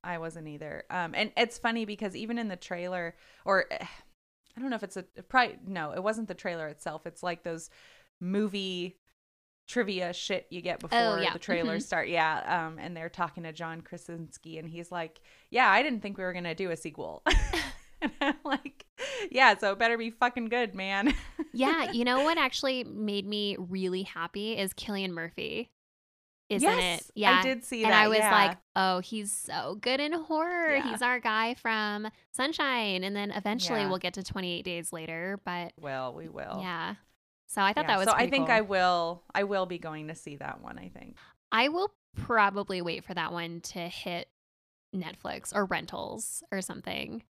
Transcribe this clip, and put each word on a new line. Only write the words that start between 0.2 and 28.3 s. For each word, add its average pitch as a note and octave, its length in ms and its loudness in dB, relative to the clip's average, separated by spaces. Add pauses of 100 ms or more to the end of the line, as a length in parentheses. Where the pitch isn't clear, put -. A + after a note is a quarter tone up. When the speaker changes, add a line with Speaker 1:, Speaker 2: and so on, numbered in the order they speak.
Speaker 1:
either. D3 400 -10
Um, F3 260 -4
and G#3+ 220 0
it's A#3 220 2
funny A3+ 260 -2
because G3+ 320 -6
even A#3 220 -6
in A3 100 -4
the F#3 80 -6
trailer, F3+ 600 -6 (280)
or, G3 260 4
eh, - 140 -6 (720)
I A#3 40 -12
don't C4 100 -4
know A#3 60 -2
if G#3 60 -6
it's G3 140 -10
a, F#3 60 -6 (260)
probably, B3+ 380 4
no, E3+ 260 -4
it F#3 100 -4
wasn't A3 260 0
the F#3 60 -6
trailer E3+ 340 -6
itself. D#3 380 -8
It's E3 160 -12
like F3 200 -4
those E3 260 -6 (540)
movie F#3 760 -2 (720)
trivia F#3+ 440 0
shit F3+ 380 -4
you F3 120 -8
get F3 220 -2
Speaker 2:
Oh, - 40 -10
Speaker 1:
before A3+ 340 4
Speaker 2:
yeah. F#3 100 2
Speaker 1:
the F3 60 -4
trailers E3+ 440 0
Speaker 2:
Mm-hmm. - 40 -8
Speaker 1:
start. E3 220 0
Yeah. D#3+ 580 0
Um, D#3+ 120 -10
and E3+ 180 -10
they're E3 120 -8
talking E3+ 340 -6
to E3 100 -10
John D#3+ 280 -8
Krasinski, E3 800 -14
and D#3+ 120 -10
he's E3+ 220 -12
like, E3 280 -6 (300)
"Yeah, A#3+ 180 6
I G3+ 140 8
didn't C4 180 0
think G3 180 -8
we F#3+ 60 -4
were F#3 80 -2
gonna F3 220 -4
do F3+ 160 -2
a E3 60 -2
sequel." - 500 -10
<laughs> - 60 6 (680)
And D4 180 -2
I'm C#4 140 2 (100)
like, C#4+ 400 -4 (480)
"Yeah, A#3+ 240 8
so A3+ 160 2
it B3 60 -4
better A#3 180 4
be A3+ 140 -4
fucking A#3+ 400 0
good, A#3 240 0
man." G3 440 2
<laughs> - 60 -8 (300)
Speaker 2:
Yeah, C4+ 380 2
you A#3 120 2
know B3+ 180 4
what D#4+ 140 4
actually C4 480 0
made G3+ 420 -2
me G#3 320 -2
really F#3 440 -2
happy G3+ 560 -6
is F#3+ 160 -2
Cillian G3 380 -4
Murphy E3 580 -6 (800)
is G#3+ 120 2
in E4 60 6
it. A4+ 100 6
Speaker 1:
Yes, F4 380 0
I - 20 -8
Speaker 2:
Yeah. F#3+ 240 8
Speaker 1:
did B3+ 220 0
see A#3 200 -2
Speaker 2:
And A3 80 6
Speaker 1:
that, G#3+ 120 10
Speaker 2:
I G#3+ 40 6
was A3 100 6
Speaker 1:
yeah. G#3+ 120 6 (180)